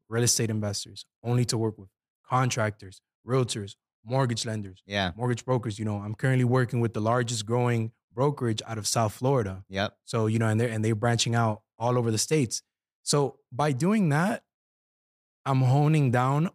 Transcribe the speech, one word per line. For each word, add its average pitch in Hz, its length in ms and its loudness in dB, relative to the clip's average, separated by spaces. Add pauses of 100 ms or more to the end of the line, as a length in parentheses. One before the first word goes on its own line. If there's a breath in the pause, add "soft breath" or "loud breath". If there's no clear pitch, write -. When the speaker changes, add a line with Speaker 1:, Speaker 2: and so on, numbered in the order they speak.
Speaker 1:
real 117 160 0
estate 117 260 0
investors, 104 540 -6 (180)
only 120 220 0
to 113 140 -2
work 110 200 -2
with 98 120 -20 (360)
contractors, 113 760 -2 (240)
realtors, 113 500 -2 (260)
mortgage 117 440 -2
lenders, 104 400 -8
Speaker 2:
Yeah. 95 280 -2
Speaker 1:
mortgage 120 300 -4
brokers. 120 340 -2
You 107 60 -4
know, 104 140 -2
I'm 104 160 -8
currently 127 300 2
working 123 360 2
with 117 140 0
the 117 80 -4
largest 117 420 0
growing 117 480 0 (220)
brokerage 123 520 0
out 110 120 -8
of 104 80 -8
South 113 260 0
Florida. 110 560 -2
Speaker 2:
Yep. 98 260 -2 (120)
Speaker 1:
So, 110 200 0
you 110 120 2
know, 113 100 2
and 110 100 2
they're, 120 120 2
and 110 120 -4
they're 113 120 2
branching 117 400 0
out 113 280 0 (160)
all 123 200 0
over 117 120 0
the 110 80 0
States. 143 440 0 (400)
So 143 380 -2 (120)
by 143 200 0
doing 180 360 2
that, 165 340 0 (1040)
I'm 135 140 2
honing 143 500 4
down 135 440 2